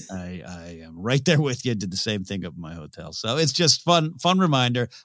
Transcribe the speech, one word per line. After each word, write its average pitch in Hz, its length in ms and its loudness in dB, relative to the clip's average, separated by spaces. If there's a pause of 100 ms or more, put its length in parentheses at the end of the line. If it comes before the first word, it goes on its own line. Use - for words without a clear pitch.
(100)
I, 90 380 -10
I 85 360 -14
am 82 160 -16
right 131 240 2
there 156 160 6
with 135 260 -2
you. 120 80 2
Did 101 160 -4
the 92 60 -6
same 104 280 -2
thing 92 220 -6
up 85 80 -10
in 87 60 -14
my 80 140 -12
hotel. 78 380 -14
So 113 240 -4
it's 156 160 2
just - 300 4
fun, 165 360 2
fun 185 200 4
reminder. 123 500 4 (160)